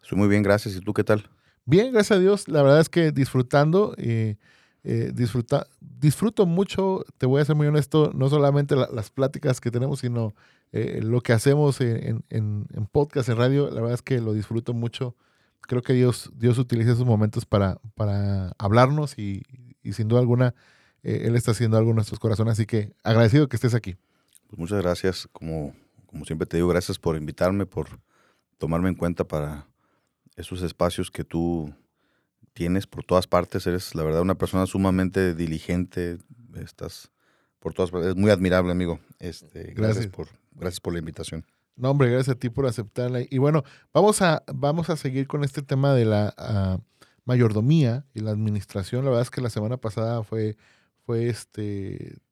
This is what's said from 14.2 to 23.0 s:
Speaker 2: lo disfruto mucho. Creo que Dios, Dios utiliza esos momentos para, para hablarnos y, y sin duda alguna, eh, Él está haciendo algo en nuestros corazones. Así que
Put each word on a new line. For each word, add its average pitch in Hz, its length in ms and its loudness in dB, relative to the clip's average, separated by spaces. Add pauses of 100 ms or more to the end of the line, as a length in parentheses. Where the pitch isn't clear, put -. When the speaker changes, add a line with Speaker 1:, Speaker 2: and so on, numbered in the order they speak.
Speaker 2:
lo 110 100 -2
disfruto 113 400 -4
mucho. 117 420 -6 (460)
Creo 123 220 -4
que - 100 0
Dios, 123 420 2
Dios 117 220 4
utiliza 120 360 2
esos 120 120 2
momentos 107 400 2
para, 98 340 0 (160)
para 101 640 -2
hablarnos 127 600 2
y, 98 240 -6 (400)
y 107 100 -8
sin 107 160 -4
duda 120 120 4
alguna, 123 340 2 (480)
eh, 110 240 -4
Él 117 100 2
está 120 140 0
haciendo 110 260 2
algo 113 140 4
en 113 60 2
nuestros 110 220 -2
corazones. 110 340 0
Así 107 120 0
que 104 300 -2 (100)